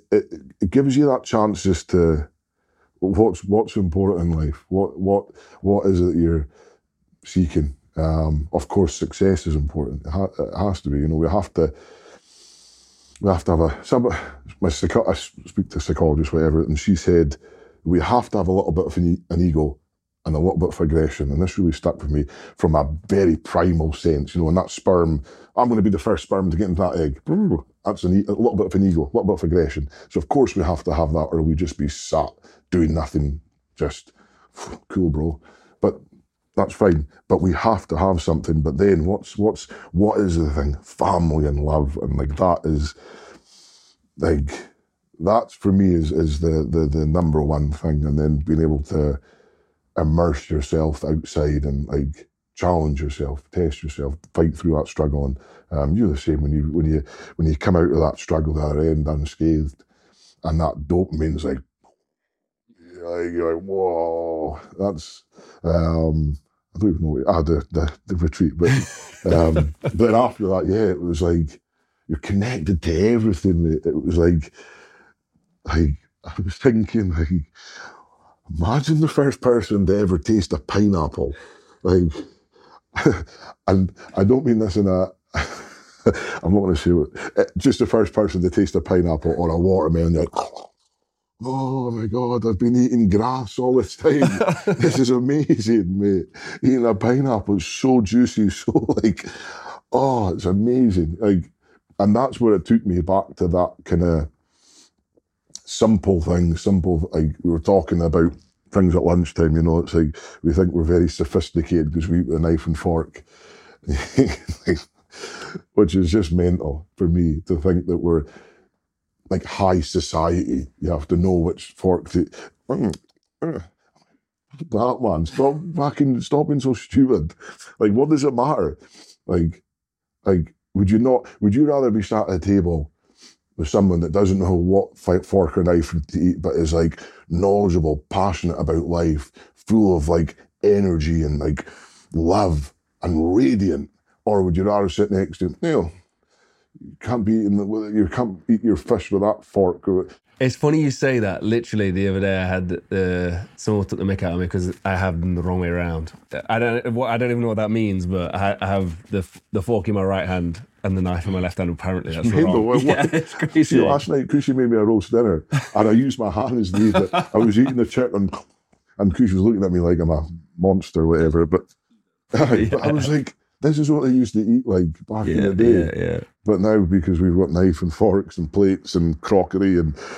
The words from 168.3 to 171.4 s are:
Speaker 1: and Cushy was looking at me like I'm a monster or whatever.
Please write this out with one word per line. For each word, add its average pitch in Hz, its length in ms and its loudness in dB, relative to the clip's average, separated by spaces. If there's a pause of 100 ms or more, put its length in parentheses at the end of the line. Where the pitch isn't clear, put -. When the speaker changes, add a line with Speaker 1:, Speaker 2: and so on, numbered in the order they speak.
Speaker 1:
and 98 140 2
Cushy 95 200 2
was 92 100 2
looking 104 200 2
at 90 80 0
me 90 80 2
like 85 200 2
I'm 82 120 0
a 78 140 0 (320)
monster 90 440 0
or 80 60 4
whatever. 82 400 4